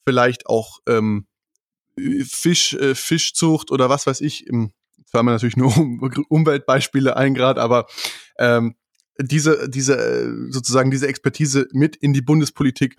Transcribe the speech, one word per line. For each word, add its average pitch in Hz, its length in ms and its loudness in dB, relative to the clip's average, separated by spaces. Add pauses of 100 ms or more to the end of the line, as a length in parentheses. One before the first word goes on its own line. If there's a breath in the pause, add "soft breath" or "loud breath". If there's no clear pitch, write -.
vielleicht 123 400 2
auch, 113 400 -4
ähm, 107 400 0 (1000)
Fisch, - 480 0
äh, 135 200 0
Fischzucht - 760 -2
oder 131 180 2
was 139 180 0
weiß 135 140 -2
ich, - 260 -6
im, 113 260 -2 (260)
das - 160 -20
war 117 80 2
mir 120 80 4
natürlich 117 260 0
nur 127 180 2
<laughs> - 40 4
um-, 131 220 0 (280)
Umweltbeispiele 139 880 2
ein 135 160 2
grad, 127 260 0
aber, 117 280 0 (520 loud breath)
ähm, 117 380 2 (420)
diese, 143 520 0
diese, 131 260 0
äh, 120 560 -4
sozusagen 127 380 0
diese 135 180 -2
Expertise 139 640 -2
mit 151 240 0
in 143 160 0
die 139 80 2
Bundespolitik 143 800 0